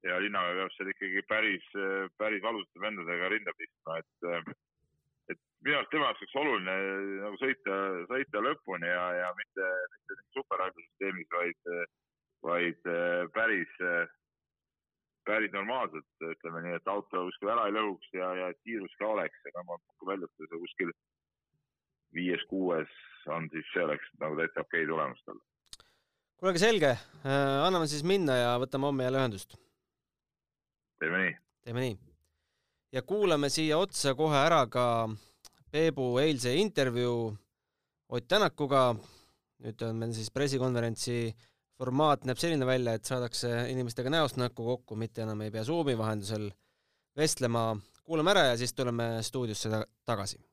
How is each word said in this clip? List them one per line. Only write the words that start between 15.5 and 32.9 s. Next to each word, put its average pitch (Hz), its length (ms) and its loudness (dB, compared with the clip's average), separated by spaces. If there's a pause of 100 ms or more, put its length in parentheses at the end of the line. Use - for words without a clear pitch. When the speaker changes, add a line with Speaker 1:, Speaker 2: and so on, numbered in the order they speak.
Speaker 1:
normaalselt, 98 560 -4 (120)
ütleme 82 440 -8
nii, 87 100 -4
et 82 120 -6
auto 95 360 -4
kuskil 101 300 -4
ära 113 160 2
ei 104 80 0
lõhuks 104 340 -4
ja, 92 220 -4
ja 92 160 -4
et 87 100 -10
kiirus 107 360 -6
ka 101 120 -2
oleks, 101 360 -2
aga 87 200 -12
ma 87 140 -8
pakun - 340 -10
välja, 90 160 -4
et - 140 -18
see 82 180 -10
kuskil 87 320 -4 (1200)
viies, 87 300 0
kuues 87 460 -2 (380)
on, 82 220 -4
siis 80 200 -8
see 87 160 0
oleks 73 300 -2
nagu 76 200 -4
täitsa 80 300 -2
okei 85 180 -2
tulemus 76 400 -2
talle. - 160 -16 (1040)
Speaker 2:
Kuule, 190 100 2
aga 170 80 0
selge. 190 300 6 (300)
Äh, 139 400 2
anname 170 280 4
siis 147 160 -4
minna 175 320 4
ja 120 220 4
võtame 135 320 0
homme 131 160 0
jälle 131 160 2
ühendust. 107 320 -2 (1500)
Speaker 1:
Teeme 85 200 0
nii. 82 140 0 (280)
Speaker 2:
Teeme 120 220 -4
nii. 117 80 -2 (1000)